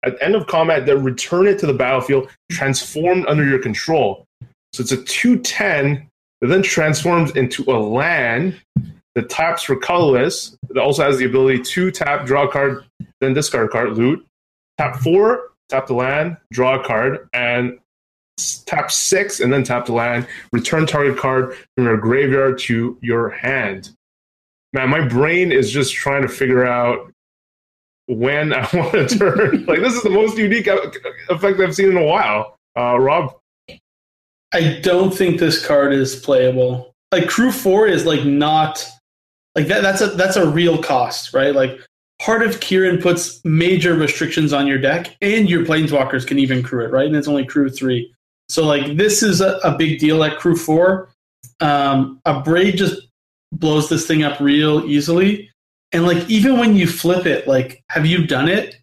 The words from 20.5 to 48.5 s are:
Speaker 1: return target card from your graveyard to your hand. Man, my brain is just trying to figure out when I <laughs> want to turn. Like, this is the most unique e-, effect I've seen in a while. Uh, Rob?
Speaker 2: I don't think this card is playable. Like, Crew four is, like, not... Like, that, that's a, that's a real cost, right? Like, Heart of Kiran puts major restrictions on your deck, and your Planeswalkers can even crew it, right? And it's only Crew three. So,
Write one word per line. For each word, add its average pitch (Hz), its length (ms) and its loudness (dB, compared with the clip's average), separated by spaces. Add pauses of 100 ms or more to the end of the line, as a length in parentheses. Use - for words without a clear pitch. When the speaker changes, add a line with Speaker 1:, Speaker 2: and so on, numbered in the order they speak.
Speaker 1:
return 156 360 0
target 143 300 0
card 131 380 -2 (220)
from 127 80 2
your 113 120 2
graveyard 131 600 2
to 120 440 -2
your 117 280 -2
hand. 107 640 -6 (840)
Man, 131 160 -2
my 151 180 0
brain 160 440 2
is 123 200 2
just 135 220 -2
trying 139 300 -2
to 123 40 -2
figure 127 380 2
out 120 460 -2 (960)
when 143 440 -2
I 110 180 -2
<laughs> - 40 -6
want 170 200 -2
to 156 140 2
turn. 202 580 2
Like, 160 160 2
this 247 120 0
is 240 80 -4
the 214 80 0
most 214 300 2
unique 214 280 0
e-, 202 40 2 (580)
effect 185 300 0
I've 180 160 2
seen 190 160 4
in 185 60 2
a 170 60 2
while. 131 540 0 (180)
Uh, 120 240 0
Rob? 139 360 2 (1160)
Speaker 2:
I 165 300 0
don't 185 340 2
think 180 240 0
this - 240 0
card 139 300 2
is 135 220 0
playable. 127 760 0 (200)
Like, 175 160 2
Crew 247 240 2
four 196 340 2
is, 170 220 2
like, 143 180 0
not... 151 600 0 (680)
Like, 151 120 0
that, 202 160 0
that's 190 180 2
a, 208 60 2
that's 185 280 0
a 185 140 4
real 165 320 2
cost, 123 540 -2
right? 139 180 2
Like, 131 260 0 (420)
Heart 220 220 0
of 220 160 -2
Kiran 185 420 2
puts 170 420 -2
major 170 520 2
restrictions 156 580 0
on 143 140 0
your 139 100 0
deck, 147 440 -2
and 202 280 2
your 170 160 0
Planeswalkers 143 600 0
can 139 140 0
even 131 240 0
crew 123 220 -4
it, 113 60 -6
right? 131 160 2
And 151 80 0
it's 147 120 -2
only 143 180 -2
Crew 139 240 0
three. 127 440 -4 (360)
So, 160 160 0